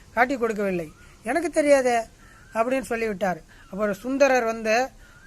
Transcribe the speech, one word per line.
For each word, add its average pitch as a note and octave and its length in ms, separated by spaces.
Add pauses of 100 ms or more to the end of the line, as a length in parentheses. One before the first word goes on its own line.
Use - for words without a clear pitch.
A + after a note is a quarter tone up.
(140)
காட்டி B3+ 220
கொடுக்கவில்லை, G3+ 560 (300)
எனக்கு D#4 280
தெரியாதே" C#4 480 (560)
அப்படின்னு B3 260
சொல்லிவிட்டார். G#3 600 (300)
அப்புறம் G3+ 240
சுந்தரர் C4 500
வந்து, A3+ 440 (380)